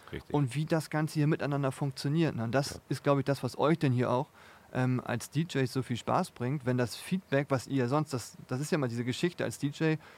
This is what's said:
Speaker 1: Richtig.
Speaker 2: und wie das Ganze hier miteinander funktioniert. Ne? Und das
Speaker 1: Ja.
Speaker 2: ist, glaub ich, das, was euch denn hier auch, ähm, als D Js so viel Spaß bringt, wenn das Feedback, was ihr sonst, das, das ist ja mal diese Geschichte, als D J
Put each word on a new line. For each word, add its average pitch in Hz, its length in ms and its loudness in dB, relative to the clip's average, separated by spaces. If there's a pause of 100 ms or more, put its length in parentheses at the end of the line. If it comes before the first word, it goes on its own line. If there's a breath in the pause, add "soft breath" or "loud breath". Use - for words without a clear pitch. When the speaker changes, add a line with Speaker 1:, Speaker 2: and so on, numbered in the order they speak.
(120)
Speaker 1:
Richtig. - 220 -6
Speaker 2:
und 135 220 0
wie 156 100 0
das 160 240 0
Ganze 156 260 -2
hier 147 120 4
miteinander 143 440 2
funktioniert. 143 640 0
Ne? 113 100 -2
Und 113 100 0
das 139 200 0
Speaker 1:
Ja. - 40 -12 (100)
Speaker 2:
ist, - 140 -4
glaub 143 160 4
ich, 131 60 -2
das, 139 180 0
was 127 160 -4
euch 151 180 4
denn 139 140 4
hier 120 180 2
auch, 127 180 0 (460 loud breath)
ähm, 127 320 0
als 120 240 -4
D 160 180 -2
Js 131 240 0
so 131 120 -2
viel 123 140 -4
Spaß 131 340 0
bringt, 127 340 -4
wenn 127 120 2
das 123 200 0
Feedback, 143 520 -2
was 131 180 0
ihr 131 200 2
sonst, 147 260 0
das, - 240 -8 (100)
das 131 140 -4
ist 151 100 -6
ja 175 60 4
mal 139 120 0
diese 120 160 -4
Geschichte, 127 380 -2
als 113 140 -4
D 143 100 -2
J 156 320 0 (180 loud breath)